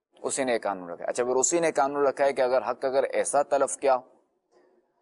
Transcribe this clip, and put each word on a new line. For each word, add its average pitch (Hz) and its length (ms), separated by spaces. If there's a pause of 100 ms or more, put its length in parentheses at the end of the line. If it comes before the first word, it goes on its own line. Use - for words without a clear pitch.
(220)
اسی 131 220
نے 120 140
قانون 92 320
رکھا 85 140
ہے۔ - 60
اچھا، 120 140
پھر 127 120
اسی 165 240
نے 160 120
قانون 143 340
رکھا 139 180
ہے 139 80
کہ 127 100
اگر 127 200
حق 120 220
اگر 135 180
ایسا 117 400
تلف 139 340
کیا 135 200 (1040)